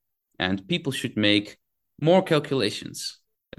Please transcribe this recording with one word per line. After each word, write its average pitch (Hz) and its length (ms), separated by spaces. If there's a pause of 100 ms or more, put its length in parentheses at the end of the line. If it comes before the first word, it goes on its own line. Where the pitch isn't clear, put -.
(380)
and 92 300
people 170 240
should - 240
make 104 420 (420)
more 175 220
calculations. 143 960 (400)